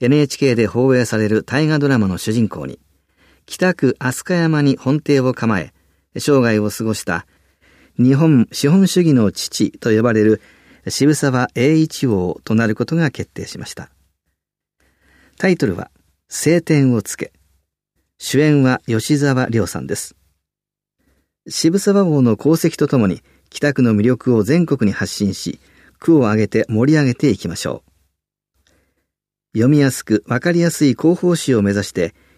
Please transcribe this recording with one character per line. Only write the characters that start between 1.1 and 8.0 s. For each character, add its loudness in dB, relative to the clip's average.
れ 0
る 0
大 -2
河 0
ド 0
ラ 2
マ 2
の -4
主 -6
人 0
公 -10
に、 -14
北 -2
区 0
飛 -6
鳥 -2
山 0
に 2
本 -2
邸 0
を 0
構 -2
え、 -10
生 2
涯 2
を -2
過 -8
ご -2
し -12
た -6
日 4